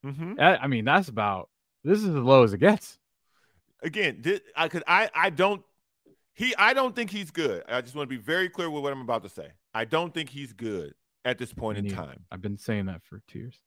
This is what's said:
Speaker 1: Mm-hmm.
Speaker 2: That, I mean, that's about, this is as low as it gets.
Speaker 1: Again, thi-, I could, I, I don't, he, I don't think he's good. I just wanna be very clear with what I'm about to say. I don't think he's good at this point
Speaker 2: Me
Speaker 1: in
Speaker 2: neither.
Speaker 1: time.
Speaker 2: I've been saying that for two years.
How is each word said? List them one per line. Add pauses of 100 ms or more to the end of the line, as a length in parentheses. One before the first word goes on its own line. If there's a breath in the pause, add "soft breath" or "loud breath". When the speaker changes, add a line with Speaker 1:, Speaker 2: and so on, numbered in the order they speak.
Speaker 1:
Mm-hmm.
Speaker 2:
That,
I
mean,
that's
about, (340)
this
is
as
low
as
it
gets. (840)
Speaker 1:
Again,
thi-, (160)
I
could,
I,
I
don't, (720)
he,
I
don't
think
he's
good.
I
just
wanna
be
very
clear
with
what
I'm
about
to
say. (260)
I
don't
think
he's
good (300)
at
this
point
Speaker 2:
Me
Speaker 1:
in
Speaker 2:
neither.
Speaker 1:
time.
Speaker 2:
I've
been
saying
that
for
two
years.